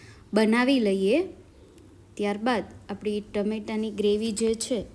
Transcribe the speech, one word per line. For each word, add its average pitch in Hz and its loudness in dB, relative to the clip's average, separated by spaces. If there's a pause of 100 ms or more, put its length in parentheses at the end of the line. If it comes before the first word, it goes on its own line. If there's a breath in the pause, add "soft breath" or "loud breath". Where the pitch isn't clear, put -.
(340 loud breath)
બનાવી 240 4
લઈએ. 196 2 (1000)
ત્યારબાદ 208 -2 (260)
આપણી 208 -4
ટમેટાની 214 -4
ગ્રેવી 208 0
જે 226 0
છે 220 -4